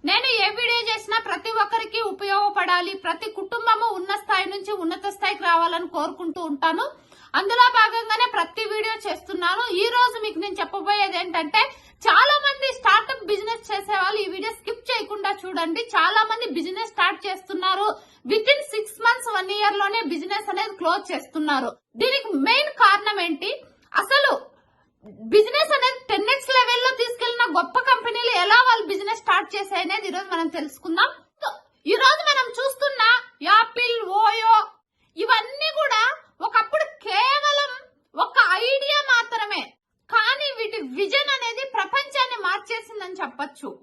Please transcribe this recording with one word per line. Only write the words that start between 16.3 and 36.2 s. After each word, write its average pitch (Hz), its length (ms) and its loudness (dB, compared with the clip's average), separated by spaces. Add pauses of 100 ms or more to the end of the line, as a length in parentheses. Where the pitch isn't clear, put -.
మంది 453 180 -4 (100)
బిజినెస్ 381 360 -6
స్టార్ట్ 392 320 0
చేస్తున్నారు, 381 640 -4 (460)
within 539 260 2 (140)
six 427 120 -4 (200)
months, 494 220 2 (100)
వన్ 381 180 -4
ఇయర్ 415 260 0
లోనే 403 180 0 (140)
బిజినెస్ 403 400 -4
అనేది 427 280 -4
క్లోజ్ 359 300 0
చేస్తున్నారు. 294 600 0 (320)
దీనికి 523 260 0 (180)
మెయిన్ 571 240 4 (120)
కారణం 403 420 4
ఏంటి? 349 260 -4 (520)
అసలు 554 280 4 (1000)
బిజినెస్ 480 420 4
అనేది 523 340 0
టెన్ 403 240 0
ఎక్స్ 539 220 -2
లెవెల్లో 494 340 4 (100)
తీసుకెళ్లిన 480 460 -2 (100)
గొప్ప - 220 0 (100)
కంపెనీలు 480 540 0
ఎలా 403 160 6 (100)
వాళ్ళు 453 240 4
బిజినెస్ 403 320 -4
స్టార్ట్ 370 320 0
చేశాయి 392 320 -4
అనేది 403 220 -6
ఈ - 60 -6
రోజు 381 180 -8
మనం 330 240 -2
తెలుసుకుందాం. 330 540 -2 (320)
So, 571 60 -4 (440)
ఈ - 100 6
రోజు 622 280 6
మనం 523 160 2 (120)
చూస్తున్న 539 440 -2 (440)
యాపిల్, 466 500 4 (260)
ఓయో, 440 340 6 (600)
ఇవన్నీ 480 520 0 (100)
కూడా 508 240 2 (440)